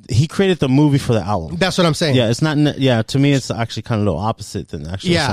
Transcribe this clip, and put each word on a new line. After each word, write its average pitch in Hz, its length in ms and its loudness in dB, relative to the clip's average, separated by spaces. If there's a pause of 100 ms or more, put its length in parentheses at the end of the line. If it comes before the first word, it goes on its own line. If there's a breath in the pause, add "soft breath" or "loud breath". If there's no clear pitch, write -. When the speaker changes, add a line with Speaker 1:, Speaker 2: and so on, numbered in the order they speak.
Speaker 1:
he 135 180 2
created 190 320 0
the 143 100 0
movie 139 280 4
for - 160 0
the 110 80 2
album. 90 360 -4
Speaker 2:
That's 185 200 0
what 180 100 4
I'm 156 60 2
saying. 147 220 0
Speaker 1:
Yeah, 120 140 2
it's 120 120 -2
not, 151 160 0
ne-, 147 200 2
yeah, 127 260 2
to - 160 -4
me, 143 140 4
it's 135 160 -2
actually 113 340 -6
kinda 107 200 -2
a - 20 0
little 82 140 0
opposite 104 480 -6
than 76 160 -10
the 78 80 -10
actual 95 200 -4
Speaker 2:
Yeah, 160 220 2